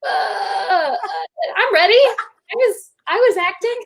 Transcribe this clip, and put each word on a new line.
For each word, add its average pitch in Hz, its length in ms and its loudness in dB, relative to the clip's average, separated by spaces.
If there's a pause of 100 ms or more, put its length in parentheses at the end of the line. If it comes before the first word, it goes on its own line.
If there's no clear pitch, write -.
Uh, - 80 -6 (600)
uh, 311 260 0 (600)
I'm 494 160 0
ready. 359 200 4
I 480 640 2
was, 466 360 -2 (160)
I 330 80 -2
was 466 220 4
acting. 370 480 -4